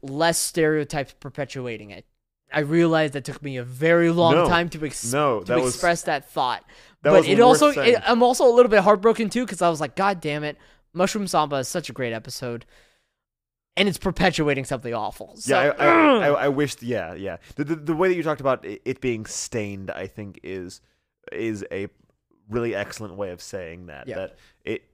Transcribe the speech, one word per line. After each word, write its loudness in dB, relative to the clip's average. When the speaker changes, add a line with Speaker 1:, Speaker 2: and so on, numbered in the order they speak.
Speaker 1:
less 0
stereotypes 0
perpetuating -10
it. -20
I -2
realize 2
that -8
took -14
me -8
a -6
very 2
long 4
Speaker 2:
No. 4
Speaker 1:
time 2
to -12
ex-, -6
Speaker 2:
No, 2
Speaker 1:
to -12
Speaker 2:
that 2
was, -2
Speaker 1:
express 0
that -4
thought. -2
Speaker 2:
that 4
Speaker 1:
But 10
Speaker 2:
was 4
Speaker 1:
it 2
Speaker 2:
worth 8
Speaker 1:
also, 6
Speaker 2:
saying. 4
Speaker 1:
it, 2
I'm 4
also 4
a 6
little 8
bit 6
heartbroken 4
too, -2
'cause -8
I 4
was -2
like, -6
"God -2
damn -4
it, -8
Mushroom -2
Samba 0
is -4
such -6
a -12
great -6
episode." -10
And 2
it's -2
perpetuating 0
something -8
awful. -10
So, -2
Speaker 2:
Yeah, 4
I, 2
I, 6
Speaker 1:
ugh. 6
Speaker 2:
I, 4
I 2
wished, -2
yeah, -6
yeah. -10
The, -4
the, -4
the -4
way 2
that 2
you -4
talked -4
about -2
it, -12
it -6
being -4
stained, -8
I -10
think -16
is, -12
is -6
a -8
really -4
excellent -8
way -8
of -14
saying -14
that. -18
Speaker 1:
Yeah. -10
Speaker 2:
That -10
it, -8